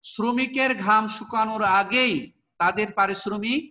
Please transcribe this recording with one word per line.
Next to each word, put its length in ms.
শ্রমিকের 720
ঘাম 300
শুকানোর 560
আগেই 520
তাদের 360
পারিশ্রমিক 760